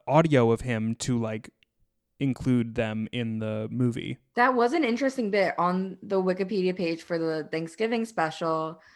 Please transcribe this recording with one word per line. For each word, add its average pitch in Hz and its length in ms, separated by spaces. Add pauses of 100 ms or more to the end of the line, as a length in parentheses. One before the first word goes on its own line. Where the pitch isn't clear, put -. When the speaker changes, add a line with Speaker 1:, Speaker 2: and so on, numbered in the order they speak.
Speaker 1:
audio 139 440
of 113 100
him 113 340
to, 123 240
like, 110 300 (760)
include 123 520
them 110 360
in 113 280
the 110 300
movie. 123 480 (180)
Speaker 2:
That 254 200
was 240 180
an 330 100
interesting 240 460
bit 190 300
on 185 420
the 196 200
Wikipedia 185 540
page 165 280
for 170 160
the 160 320
Thanksgiving 220 540
special. 160 760 (140)